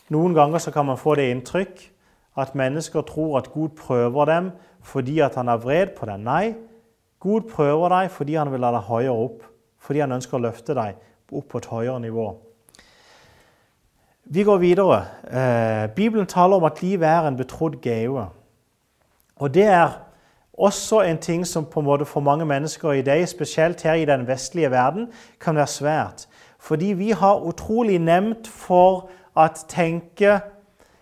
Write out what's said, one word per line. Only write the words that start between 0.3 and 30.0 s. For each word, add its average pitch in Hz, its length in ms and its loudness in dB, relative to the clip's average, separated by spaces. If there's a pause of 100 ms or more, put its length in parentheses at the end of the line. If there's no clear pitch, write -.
ganger 156 260 4
så 147 80 -10
kan 143 160 0
man 131 140 -2
få 151 180 2
det 131 140 2
inntrykk 175 500 -6 (560)
at 135 160 -4
mennesker 147 540 -4
tror 151 320 -2
at - 140 -8
Gud 156 240 -6
prøver 131 520 0
dem 175 220 0 (340)
fordi 139 380 -4
at 131 100 0
han 120 160 -2
er 117 80 2
vred 160 400 -2
på - 80 -10
dem. 104 160 -10
Nei, 175 320 -2 (640)
Gud 220 320 -4
prøver 156 400 2
deg 185 240 0
fordi 147 240 -4
han 143 160 -2
vil 123 80 -4
ha 120 140 0
deg 107 100 -6
høyere 120 400 -2
opp, - 160 -12 (400)
fordi 147 220 -2
han 131 100 -4
ønsker 127 240 -6
å 117 80 -4
løfte 127 320 -6
deg 104 160 -4 (400)
opp 143 160 -10
på 120 80 -6
et - 140 -14
høyere 120 340 -6
nivå. 113 240 -6 (2000)
Vi 175 160 0
går 202 160 6
videre. 175 400 4 (240)
Eh, 117 680 0
Bibelen 214 320 0
taler 185 300 4
om 160 140 2
at - 120 -12
livet 180 260 0
er 160 180 2
en 131 120 -2
betrodd 139 440 -6
gave. 117 460 -4 (1120)
Og 143 120 -2
det 196 160 6
er 170 320 4 (560)
også 202 440 2
en 165 160 0
ting 170 280 -4
som 160 240 -6
på 156 100 -4
en 147 60 -2
måte 143 180 2
for - 160 -6
mange 147 260 0
mennesker 147 460 -2
i 135 100 0
dag, 156 260 2
spesielt 165 540 -2
her 160 120 2
i 160 100 0
den 135 220 2
vestlige 135 440 -2
verden, 147 420 0 (280)
kan 156 160 -2
være 147 100 2
svært. 139 600 -4 (320)
Fordi 156 280 -2
vi 202 240 -2
har 196 340 2
utrolig 220 540 0
nemt 190 500 2
for 180 600 2 (260)
at 160 320 2
tenke, 180 720 0 (600)